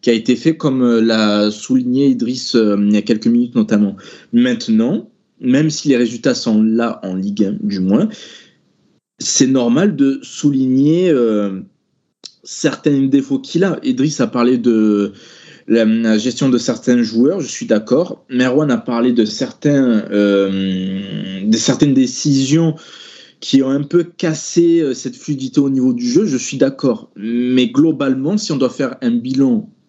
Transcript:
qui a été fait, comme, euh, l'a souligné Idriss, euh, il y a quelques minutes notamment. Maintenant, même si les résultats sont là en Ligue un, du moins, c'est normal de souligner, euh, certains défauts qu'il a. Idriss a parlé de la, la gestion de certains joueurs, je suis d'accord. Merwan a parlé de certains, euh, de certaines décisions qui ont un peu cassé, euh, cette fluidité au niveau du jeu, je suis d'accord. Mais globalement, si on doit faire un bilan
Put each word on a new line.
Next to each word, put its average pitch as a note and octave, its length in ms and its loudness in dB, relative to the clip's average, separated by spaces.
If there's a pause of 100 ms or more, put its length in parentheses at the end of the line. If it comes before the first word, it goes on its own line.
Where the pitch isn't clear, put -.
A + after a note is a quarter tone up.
qui - 80 0
a A#2 40 4
été A2+ 240 0
fait, D#3+ 180 0
comme, C3 280 0
euh, A#2 180 2
l'a G#2+ 500 2
souligné B2+ 560 0
Idriss, B2 480 -2
euh, G#2 240 2
il G#2 140 2
y G#2+ 40 2
a G2+ 40 0
quelques A2 260 -2
minutes A#2+ 280 0
notamment. G#2 420 0 (340)
Maintenant, A#2+ 800 0 (320)
même C#3 280 0
si D3 200 -6
les C3 80 4
résultats A#2+ 360 -2
sont A2 300 0
là A2+ 400 -2
en F#2 100 -6
Ligue G2+ 300 -4
un, G2 180 -4
du G2+ 200 -4
moins, A2 260 2 (1120)
c'est - 280 0
normal C3+ 480 2
de C3+ 280 0
souligner, C#3+ 840 0
euh, G#2 520 0 (800)
certains C#3 600 -2
défauts C3+ 360 0
qu'il - 240 -4
a. F3+ 200 -2
Idriss C3 360 -2
a A#2 80 0
parlé B2 300 0
de G#2+ 560 2 (540)
la, A2+ 180 2
la A2 320 2
gestion B2 320 -2
de B2 80 2
certains A#2+ 460 0
joueurs, A#2+ 360 0
je C3+ 80 -6
suis - 200 -10
d'accord. B2 640 -2
Merwan B2+ 420 0
a A#2 60 2
parlé A#2+ 360 0
de A2+ 100 2
certains, B2+ 880 0
euh, G2 1300 -2
de A2 120 2
certaines - 360 2
décisions C#3 840 2 (640)
qui - 220 0
ont C3 80 0
un C#3+ 140 -2
peu E3+ 200 0
cassé, E3+ 800 0
euh, C3+ 120 -2
cette A#2+ 220 -10
fluidité C3 460 -4
au C#3 80 2
niveau C3 240 2
du A#2+ 160 -4
jeu, E3+ 160 2
je C#3+ 120 -2
suis - 200 -6
d'accord. C3+ 580 -2
Mais B2 520 0
globalement, C#3 680 0
si G#3 140 -6
on D3 60 -2
doit B2+ 120 0
faire B2+ 320 -6
un A#2+ 100 0
bilan B2 580 0 (200)